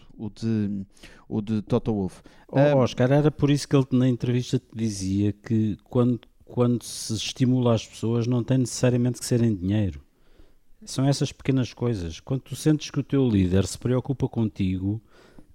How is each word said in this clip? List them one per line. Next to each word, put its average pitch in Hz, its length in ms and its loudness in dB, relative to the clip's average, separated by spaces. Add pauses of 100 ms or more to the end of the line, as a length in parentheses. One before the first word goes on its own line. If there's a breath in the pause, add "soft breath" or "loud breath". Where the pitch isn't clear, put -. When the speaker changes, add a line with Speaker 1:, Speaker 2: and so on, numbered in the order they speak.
(180)
Speaker 1:
o 107 120 -8
de, 104 540 -2 (460 loud breath)
o 110 120 -4
de 107 200 -2
Toto 113 320 -2
Wolff. 95 280 -4 (260 loud breath)
Speaker 2:
Oh, 135 120 0
Speaker 1:
Ah, 147 160 4
Speaker 2:
Oscar, 127 360 2
era 147 200 4
por 143 180 0
isso 143 180 0
que - 80 0
ele 135 180 4
na 127 160 4
entrevista 123 500 0
te - 160 -18
dizia 101 560 0
que 110 540 -2
quando, 123 340 0 (240)
quando 120 400 0
se - 300 -10
estimula 123 600 2
as 107 140 0
pessoas 117 400 -2
não 123 160 0
tem 127 140 0
necessariamente 123 640 0
que - 60 -10
ser 123 160 2
em 113 140 4
dinheiro. 92 460 0 (840 soft breath)
São 135 240 -2
essas 139 240 0
pequenas 131 420 -2
coisas. 95 460 -4
Quando 131 220 -6
tu - 120 -16
sentes 151 380 0
que - 80 -6
o 135 40 0
teu 139 260 0
líder 95 360 4
se - 120 -10
preocupa 127 500 -2
contigo, 98 760 -2 (540 soft breath)